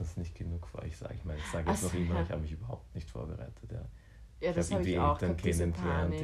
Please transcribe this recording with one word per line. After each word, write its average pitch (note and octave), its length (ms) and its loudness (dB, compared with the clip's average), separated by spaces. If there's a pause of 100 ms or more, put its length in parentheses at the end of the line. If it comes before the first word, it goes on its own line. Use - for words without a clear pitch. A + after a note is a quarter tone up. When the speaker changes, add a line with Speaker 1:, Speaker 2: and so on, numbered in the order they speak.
Speaker 1:
uns E2 140 -4
nicht E2+ 180 -4
genug E2+ 320 -4
vor. - 160 -8
Ich D#2+ 140 -6
sag, - 160 -6
ich - 120 -8
mein, D#2 120 -2
ich D2+ 80 -4
sag E2+ 220 -2
Speaker 2:
Ach F#2 60 6
Speaker 1:
jetzt G2+ 100 0
noch F2 80 2
Speaker 2:
so, F2 60 2
Speaker 1:
immer, E2+ 180 4
Speaker 2:
ja. E2+ 80 4
Speaker 1:
ich E2 80 0
hab D#2+ 100 0
mich D#2 120 -2
überhaupt - 420 -8
nicht D#2+ 140 -6
vorbereitet, - 640 -8
ja. - 140 -4 (560)
Speaker 2:
Ja, E3 100 2
Speaker 1:
Ich E3 40 0
Speaker 2:
das E3+ 160 2
Speaker 1:
hab G3 80 4
Speaker 2:
hab F3 60 2
ich - 80 4
Speaker 1:
irgendwie E2+ 60 4
Speaker 2:
auch C#3+ 160 6
Speaker 1:
Eltern F2+ 160 2
Speaker 2:
gehabt, E2+ 140 0
diese E2+ 180 4
Speaker 1:
kennengelernt, E2+ 500 2
die D#2+ 100 -2